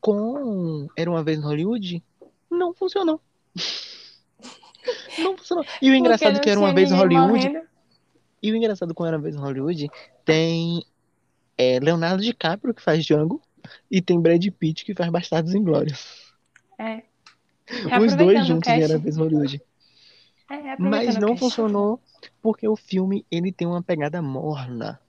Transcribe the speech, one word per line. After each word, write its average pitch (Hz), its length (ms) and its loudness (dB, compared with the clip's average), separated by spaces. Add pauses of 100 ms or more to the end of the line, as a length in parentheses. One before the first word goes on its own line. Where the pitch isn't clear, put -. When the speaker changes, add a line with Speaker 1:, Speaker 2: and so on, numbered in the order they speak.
Speaker 1:
Com 208 920 -2
Era 170 140 -2
Uma 165 140 -2
Vez 156 160 -2
em - 40 -6
Hollywood, 175 600 -4 (460)
não 349 240 -4
funcionou. 359 480 -2 (340)
<laughs> - 440 -10 (1160)
Não 370 200 -2
funcionou. 349 280 -4
E - 20 -18
o - 120 -14
Speaker 2:
Porque 269 180 6
Speaker 1:
engraçado 240 320 4
é 202 60 4
Speaker 2:
não 196 60 0
Speaker 1:
que 214 80 2
Era 202 100 2
Uma 202 80 4
Speaker 2:
tinha 180 80 2
Speaker 1:
Vez 185 160 6
em 185 40 4
Speaker 2:
ninguém 180 240 6
Speaker 1:
Hollywood, 220 300 4
Speaker 2:
morrendo. 320 180 -8 (720)
Speaker 1:
e 214 100 -2
o 220 40 0
engraçado 202 400 -2
com 170 100 -4
Era 160 120 -2
Uma 147 60 -6
Vez 156 120 -6
em 147 40 -10
Hollywood, 143 500 -4 (340)
tem, 165 600 0 (720)
é, 127 220 4
Leonardo 170 440 0
DiCaprio, 220 500 -4
que - 80 -10
faz 160 240 0
Django, 160 360 0 (500)
e 185 100 2
tem 175 180 2
Brad 170 260 4 (120)
Pitt, 160 280 -4
que 202 100 -8
faz 170 160 -4
Bastardos 165 420 -2
Inglórios. 165 800 -2 (440)
Speaker 2:
É. 220 260 -10 (680)
Speaker 1:
Os 254 60 -12
dois 226 140 -8
Speaker 2:
Reaproveitando 202 540 6
o - 20 2
Speaker 1:
juntos 165 240 0
em - 120 4
Era - 20 4
Uma 156 40 2
Speaker 2:
cast. 156 160 0
Speaker 1:
Vez 151 140 -4
em - 20 -4
Hollywood. 147 420 0 (880)
Speaker 2:
É, 277 60 -10
reaproveitando 269 340 -4
Speaker 1:
Mas 220 280 0
Speaker 2:
o - 20 -2
Speaker 1:
não 208 100 2
Speaker 2:
cast. 247 120 0
Speaker 1:
funcionou 220 600 -2 (400)
porque 220 260 -2
o 214 80 2
filme, 190 540 -4
ele 175 220 -4
tem 175 160 -6
uma 175 160 -4
pegada 156 380 -4
morna. 131 880 -8